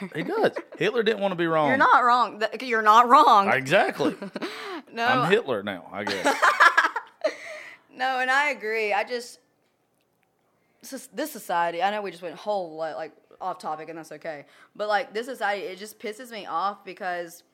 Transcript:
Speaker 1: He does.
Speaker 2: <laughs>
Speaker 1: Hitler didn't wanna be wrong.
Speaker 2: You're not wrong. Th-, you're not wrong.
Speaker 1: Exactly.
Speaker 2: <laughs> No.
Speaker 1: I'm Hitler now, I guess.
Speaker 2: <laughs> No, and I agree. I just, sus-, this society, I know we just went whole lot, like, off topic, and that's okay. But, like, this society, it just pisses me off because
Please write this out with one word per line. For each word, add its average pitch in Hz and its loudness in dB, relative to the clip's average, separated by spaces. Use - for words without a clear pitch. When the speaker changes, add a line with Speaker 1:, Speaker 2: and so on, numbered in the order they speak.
Speaker 1:
He 160 -6
does. 381 0
Speaker 2:
<laughs> - -20
Speaker 1:
Hitler 220 0
didn't 208 2
wanna 196 -2
be 170 0
wrong. 156 2
Speaker 2:
You're 262 2
not 294 6
wrong. 240 2
Th-, 220 -4
you're 233 0
not 220 8
wrong. 240 8
Speaker 1:
Exactly. 151 2
Speaker 2:
<laughs> - -10
No. 233 -2
Speaker 1:
I'm 247 2
Hitler 131 0
now, 95 -8
I 104 -8
guess. 101 0
Speaker 2:
<laughs> - 0
No, 262 -4
and 254 -2
I 285 2
agree. 214 -4
I 208 0
just, 240 -10
sus-, - -16
this 302 -6
society, 170 -2
I 196 2
know 208 -6
we 196 -8
just 175 -16
went 160 -10
whole 190 -4
lot, 160 -6
like, 151 -10
off 180 -6
topic, 156 -8
and 165 -12
that's 160 -16
okay. 151 -12
But, 208 -6
like, 196 0
this 226 -4
society, 208 -4
it 185 -10
just 208 -18
pisses 226 -12
me 208 -12
off 190 -6
because 180 -10